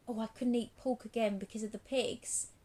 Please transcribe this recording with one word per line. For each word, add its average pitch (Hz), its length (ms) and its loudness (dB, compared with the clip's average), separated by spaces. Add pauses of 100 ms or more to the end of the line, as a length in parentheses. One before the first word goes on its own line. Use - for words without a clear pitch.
"Oh, 220 120 -4
I 220 80 -2
couldn't 247 280 2
eat 233 220 0
pork - 280 0
again 214 340 2
because 214 240 -6
of 214 80 -4
the 202 80 -6
pigs." - 680 -2 (180)